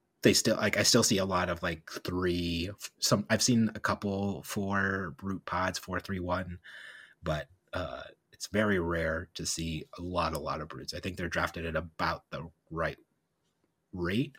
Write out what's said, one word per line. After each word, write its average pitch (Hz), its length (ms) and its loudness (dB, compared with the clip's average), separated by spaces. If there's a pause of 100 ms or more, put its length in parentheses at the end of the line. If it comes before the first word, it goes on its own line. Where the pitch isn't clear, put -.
(220)
they 104 100 10
still, 110 240 4
like, 104 220 2
I 104 40 4
still 117 200 6
see - 160 4
a - 80 2
lot 180 240 0
of, 87 120 -4
like, 87 280 -4 (120)
three, 87 680 0 (280)
some, 104 300 2
I've 110 140 2
seen 113 320 6
a - 60 -10
couple 98 600 0
four 98 760 0
brute 95 260 -6
pods, 90 340 -2
four 90 220 -6
three 98 180 -4
one, 90 400 -4 (640)
but, 78 260 -2 (260)
uh, 85 280 -6 (300)
it's - 160 -12
very 104 300 4
rare 82 560 0
to 82 100 -8
see 82 400 -4 (140)
a 87 40 -8
lot, 87 300 0
a 85 60 -2
lot 78 240 -4
of 76 60 -10
brutes. - 260 -12
I 80 60 -8
think 87 180 -6
they're - 100 -4
drafted 165 380 -2
at 82 100 -2
about 85 540 -2
the - 180 -8 (220)
right 80 260 -2 (960)
rate, 95 460 0